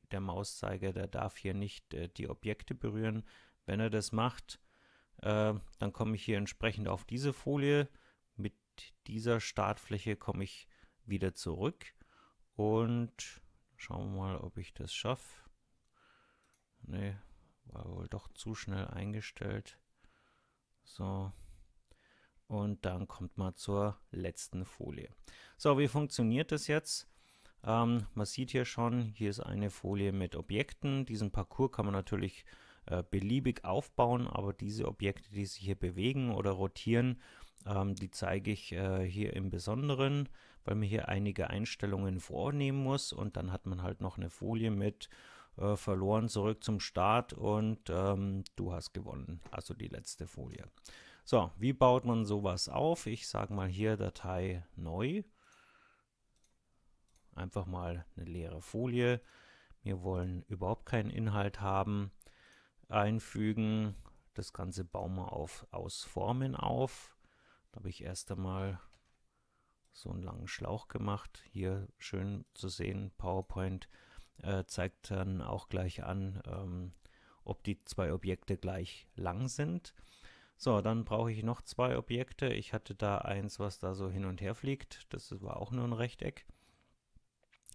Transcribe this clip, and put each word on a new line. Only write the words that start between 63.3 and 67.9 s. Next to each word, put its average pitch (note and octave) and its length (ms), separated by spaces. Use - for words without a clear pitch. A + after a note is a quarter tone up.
Das - 180
Ganze F#2+ 320
bauen F#2 320
wir F#2 160
auf, - 380
aus E2+ 340
Formen B2+ 500
auf. - 600
Da - 60
habe G2+ 100
ich - 140